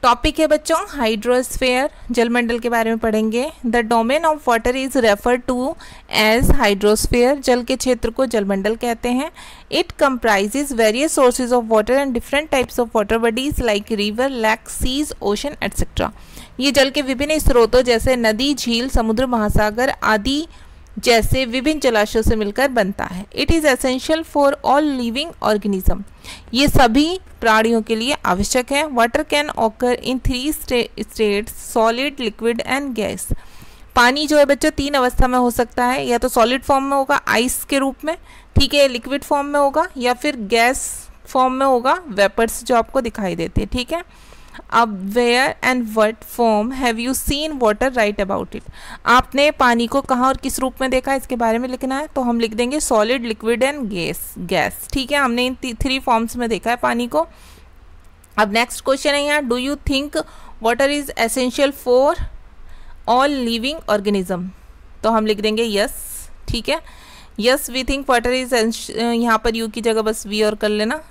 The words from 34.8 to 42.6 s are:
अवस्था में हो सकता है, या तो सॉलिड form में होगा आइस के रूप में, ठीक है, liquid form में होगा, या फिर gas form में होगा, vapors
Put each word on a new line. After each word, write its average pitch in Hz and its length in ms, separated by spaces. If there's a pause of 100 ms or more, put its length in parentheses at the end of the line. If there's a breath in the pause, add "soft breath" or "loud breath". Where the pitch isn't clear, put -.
अवस्था 254 340
में 254 120
हो 247 120
सकता 240 340
है, 262 220
या 240 100
तो 240 100
सॉलिड 247 360
form 269 200
में 277 140
होगा 269 300
आइस 233 360
के - 160
रूप 269 160 (100)
में, 320 120 (420 loud breath)
ठीक 269 140
है, 285 140
liquid 254 360
form 285 240
में 285 120
होगा, 285 280 (100)
या 247 160
फिर 294 220
gas 233 720 (160)
form 254 280
में 269 120
होगा, 269 420
vapors 220 560